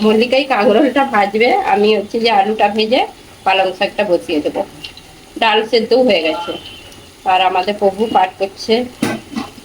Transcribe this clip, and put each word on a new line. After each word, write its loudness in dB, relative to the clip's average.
মল্লিকাই 2
কাঁকরোলটা 2
ভাজবে, 0
আমি 2
হচ্ছে -4
যে 2
আলুটা 2
ভেজে 0
পালং 0
শাকটা -2
বসিয়ে -2
দেবো। -4
ডাল 0
সেদ্ধও 2
হয়ে 2
গেছে। -4
আর 2
আমাদের 0
প্রভু 0
পাঠ 2
করছে। -2